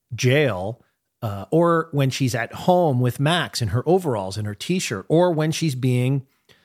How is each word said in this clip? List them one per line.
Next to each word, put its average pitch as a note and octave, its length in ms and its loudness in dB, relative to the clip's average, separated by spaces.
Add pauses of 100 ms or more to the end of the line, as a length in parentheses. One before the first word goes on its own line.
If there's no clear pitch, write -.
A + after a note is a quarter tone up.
(140)
jail, A#2 680 0 (380)
uh, G2+ 280 -6
or E3 440 2
when C#3 160 0
she's B2+ 260 -2
at A#2 180 -6
home F3 460 2
with B2 200 0
Max D3 420 0
in A2 80 -2
her B2 180 -2
overalls A#2+ 500 0
and G#2+ 80 -6
her G#2+ 100 -6
t-shirt, D3 520 -4
or F3 240 4
when D#3 200 0
she's D#3 240 -2
being B2+ 520 0 (380)